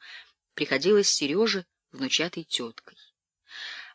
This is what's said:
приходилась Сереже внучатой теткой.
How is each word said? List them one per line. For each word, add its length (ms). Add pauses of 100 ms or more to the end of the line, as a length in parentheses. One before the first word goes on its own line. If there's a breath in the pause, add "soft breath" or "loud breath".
(540 loud breath)
приходилась 560
Сереже 560 (260)
внучатой 520
теткой. 520 (1000 loud breath)